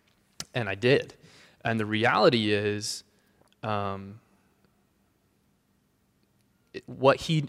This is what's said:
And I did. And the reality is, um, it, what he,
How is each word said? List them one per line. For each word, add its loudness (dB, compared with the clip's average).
And -4
I -6
did. 2
And 0
the -2
reality 2
is, -2
um, -6
it, -14
what 2
he, 0